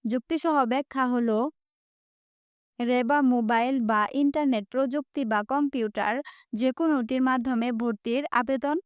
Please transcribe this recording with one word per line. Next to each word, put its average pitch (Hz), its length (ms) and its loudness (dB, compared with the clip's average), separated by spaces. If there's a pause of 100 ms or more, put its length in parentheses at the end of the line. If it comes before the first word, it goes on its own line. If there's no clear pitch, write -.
যুক্তিসহ 294 500 -2 (100)
ব্যাখ্যা 262 420 -2
হলো, 240 300 0 (1400)
রেবা 247 420 2
মোবাইল 247 600 2
বা 214 200 2 (120)
ইন্টারনেট 277 560 0
প্রযুক্তি 269 560 -4
বা 214 180 0
কম্পিউটার 233 720 -2 (400)
যে 240 180 0
কোনোটির 262 500 0
মাধ্যমে 254 500 0
ভর্তির 233 600 -2
আবেদন 269 440 0 (100)